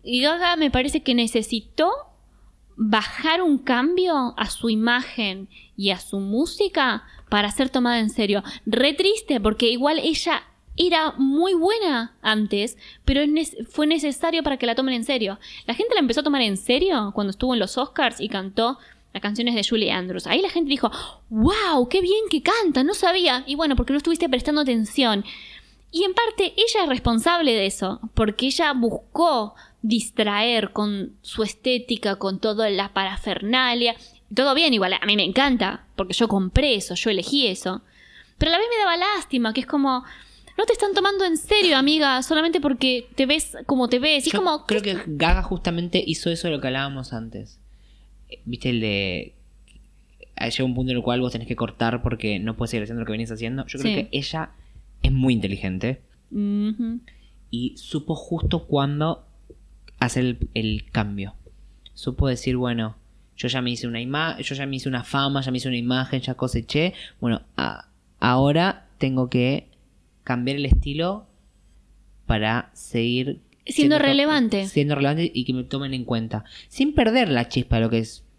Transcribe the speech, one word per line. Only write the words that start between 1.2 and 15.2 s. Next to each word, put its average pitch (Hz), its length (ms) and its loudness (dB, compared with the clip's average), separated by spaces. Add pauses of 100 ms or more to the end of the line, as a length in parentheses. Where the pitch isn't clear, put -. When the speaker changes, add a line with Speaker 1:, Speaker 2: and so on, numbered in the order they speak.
Speaker 1:
bajar 220 640 0
un 302 160 4
cambio 285 800 2
a 214 120 -4
su - 200 -4
imagen 220 800 0 (260)
y 196 160 0
a 180 80 -2
su - 200 -6
música 254 840 -2 (260)
para 208 220 2
ser 262 180 0
tomada 240 300 2
en 220 100 0
serio. 202 340 0 (220)
Re 254 280 2
triste, 370 460 0
porque 214 300 2
igual 277 300 2
ella 320 440 -2 (340)
era 320 400 2
muy 285 380 4
buena 330 680 0
antes, 214 560 0 (260)
pero 277 180 4
es 302 80 2
nece-, 302 380 -2
fue 302 200 0
necesario 302 560 0
para 277 140 0
que - 100 -2
la 226 80 0
tomen 262 180 0
en 233 100 -2
serio. 220 360 -2 (260)